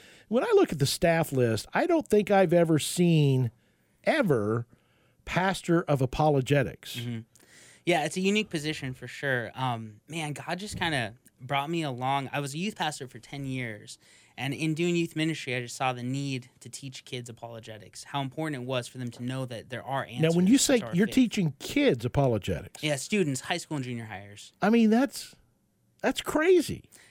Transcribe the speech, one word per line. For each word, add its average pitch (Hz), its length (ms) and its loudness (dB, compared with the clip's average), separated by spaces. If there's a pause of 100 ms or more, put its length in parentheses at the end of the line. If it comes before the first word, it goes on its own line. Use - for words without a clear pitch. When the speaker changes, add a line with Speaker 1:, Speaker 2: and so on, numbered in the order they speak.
(280)
Speaker 1:
When 247 160 0
I 466 120 0
look 392 160 6
at 170 80 -6
the 143 80 4
staff 165 440 2
list, 120 420 2
I 285 140 2
don't 330 200 2
think 208 220 4
I've 190 240 6
ever 165 240 4
seen, 143 720 4 (540)
ever, 120 640 2 (580)
pastor 175 560 0
of 139 220 0
apologetics. 139 920 0
Speaker 2:
Mm-hmm. 120 220 -6 (640)
Yeah, 165 220 2
it's 160 120 -4
a 190 40 -2
unique 202 300 0
position 147 420 -6
for 127 140 -14
sure. 123 480 -4
Um, 113 400 -6 (120)
man, 151 260 -8
God 156 260 -8
just 202 180 -12
kinda 135 380 -2 (260)
brought 139 300 -4
me 170 100 -2
along. 135 500 -4
I 143 100 -4
was 135 120 -8
a 151 60 -8
youth 214 160 -6
pastor 151 320 -6
for 127 120 -18
ten 139 260 -12
years, 120 520 -10 (400)
and 131 180 -4
in 160 180 -2
doing 175 220 0
youth 170 200 -2
ministry, 156 400 -4
I 127 60 -4
just 120 140 -12
saw 131 180 -2
the 123 100 -8
need 135 460 -6 (120)
to 127 80 -16
teach 131 360 -16
kids 123 240 -12
apologetics, 113 760 -16
how 143 160 -4
important 139 420 -6
it - 20 -10
was 127 220 -4
for - 100 -16
them 123 140 -8
to 120 120 -12
know 131 220 -4
that 120 240 -12
there 120 140 -10
are 131 220 -4
answers 113 160 -6
Speaker 1:
Now, 160 100 4
when 180 160 4
you 254 100 8
say 262 220 4
Speaker 2:
to 151 80 -6
our 139 80 -4
Speaker 1:
you're 185 120 6
Speaker 2:
faith. - 80 -2
Speaker 1:
teaching 208 440 2
kids 165 460 0
apologetics. 113 800 -2
Speaker 2:
Yeah, 151 120 0
students, 147 460 0
high 175 160 -4
school 160 200 -8
and 131 80 -6
junior 120 200 -8
hires. 101 460 -16 (100)
Speaker 1:
I 196 100 4
mean, 233 180 6
that's, - 460 2 (640)
that's - 200 -2
crazy. 339 600 2 (280)